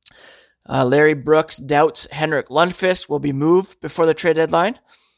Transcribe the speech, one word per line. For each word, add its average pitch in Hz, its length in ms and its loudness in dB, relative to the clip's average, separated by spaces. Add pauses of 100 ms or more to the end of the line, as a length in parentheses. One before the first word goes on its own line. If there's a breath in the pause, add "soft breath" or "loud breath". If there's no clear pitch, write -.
(640 soft breath)
Uh, 131 200 -2
Larry 151 280 4
Brooks 151 440 0
doubts 147 520 0
Henrik 151 380 -4
Lundqvist 180 640 -2
will 147 100 -4
be 139 140 -4
moved 165 480 0
before 165 240 -2
the 160 80 4
trade 156 240 -2
deadline, 170 420 0 (380 soft breath)